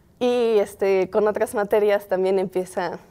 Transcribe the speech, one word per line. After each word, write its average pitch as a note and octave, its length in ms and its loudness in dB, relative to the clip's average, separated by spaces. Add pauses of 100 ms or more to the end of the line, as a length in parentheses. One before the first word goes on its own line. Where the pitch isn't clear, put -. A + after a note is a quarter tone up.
(200)
Y, A#3+ 400 2
este, G3 500 0
con G#3+ 180 2
otras A3 280 -2
materias G#3 520 0
también F#3+ 300 0
empieza, F#3 600 -4 (120)